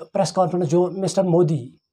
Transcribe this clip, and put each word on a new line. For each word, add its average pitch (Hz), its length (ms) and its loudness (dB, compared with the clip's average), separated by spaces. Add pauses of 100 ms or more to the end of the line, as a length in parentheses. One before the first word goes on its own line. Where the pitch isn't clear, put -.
(140)
press 196 180 0
conference 180 340 0
जो 175 320 2
mister 190 260 -2
Modi, 165 500 0 (200)